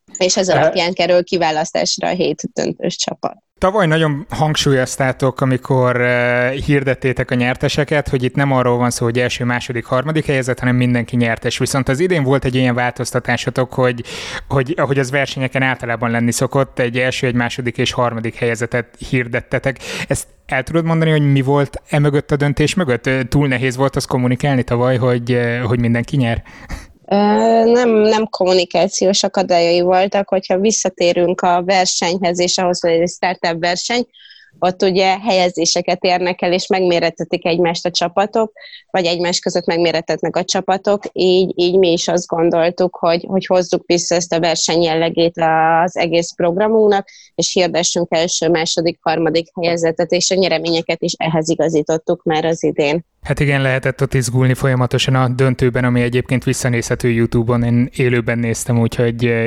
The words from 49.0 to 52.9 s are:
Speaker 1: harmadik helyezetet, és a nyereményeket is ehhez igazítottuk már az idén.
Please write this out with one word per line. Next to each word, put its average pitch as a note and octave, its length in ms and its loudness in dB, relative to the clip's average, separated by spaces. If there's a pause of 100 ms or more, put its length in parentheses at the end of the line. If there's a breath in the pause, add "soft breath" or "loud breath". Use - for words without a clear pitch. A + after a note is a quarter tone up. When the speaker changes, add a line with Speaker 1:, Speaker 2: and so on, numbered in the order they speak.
Speaker 1:
harmadik E3 460 0 (140)
helyezetet, E3+ 500 0
és F3 200 0
a F#3+ 40 0
nyereményeket E3 640 0
is E3+ 160 -2
ehhez D#3+ 320 -2
igazítottuk D#3+ 720 0
már E3 220 -2
az E3 180 -2
idén. D3+ 420 0 (160)